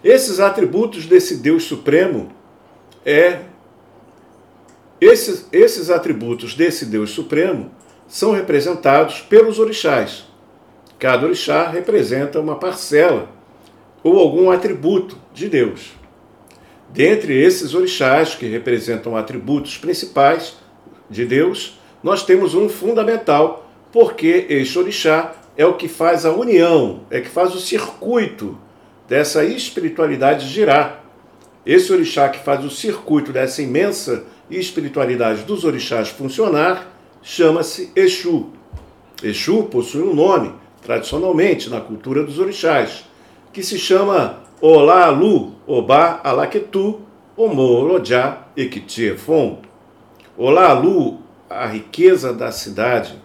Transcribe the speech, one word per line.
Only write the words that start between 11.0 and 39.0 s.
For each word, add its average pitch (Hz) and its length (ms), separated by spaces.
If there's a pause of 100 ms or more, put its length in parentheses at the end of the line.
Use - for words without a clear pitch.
orixá 165 440
representa 143 680
uma 151 160
parcela 160 760 (760)
ou 185 160
algum 175 320
atributo 180 680 (160)
de 175 140
Deus. 123 440 (960)
Dentre 160 520
esses 170 320
orixás 160 640
que 120 120
representam 117 680
atributos 127 600
principais 160 800 (520)
de 110 160
Deus, 147 540 (240)
nós 190 220
temos 185 300
um 202 120
fundamental, 214 1000 (220)
porque 165 580
este 139 280
orixá 165 560 (220)
é 151 100
o 180 100
que 170 120
faz 165 380
a 160 60
união, 170 760
é - 120
que - 80
faz 180 240
o 185 60
circuito - 1000 (500)
dessa 147 380
espiritualidade 147 1000
girar. 151 560 (640)
Esse 180 260
orixá 143 380
que - 140
faz 139 220
o 139 40
circuito 147 600
dessa 131 300
imensa 135 600 (260)
espiritualidade 127 960
dos 196 200
orixás 123 460
funcionar 175 800 (340)
chama-se 165 720
Exu. 175 520 (760)